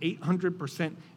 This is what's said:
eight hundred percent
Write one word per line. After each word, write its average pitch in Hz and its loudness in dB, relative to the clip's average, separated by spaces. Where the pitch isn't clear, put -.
eight 160 0
hundred 175 2
percent 156 -2